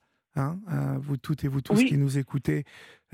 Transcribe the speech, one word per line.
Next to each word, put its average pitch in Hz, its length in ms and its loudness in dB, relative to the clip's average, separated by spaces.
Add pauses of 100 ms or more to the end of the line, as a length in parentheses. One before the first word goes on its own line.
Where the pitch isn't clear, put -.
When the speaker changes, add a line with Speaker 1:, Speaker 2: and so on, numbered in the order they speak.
(340)
Speaker 1:
hein, 147 240 -2 (120)
euh, 139 280 -2
vous 143 180 -4
toutes - 280 -4
et 143 40 0
vous 135 120 -2
tous - 180 4
Speaker 2:
Oui. 254 80 6
Speaker 1:
qui 147 100 2
nous 139 220 2
écoutez, 143 460 -2 (500)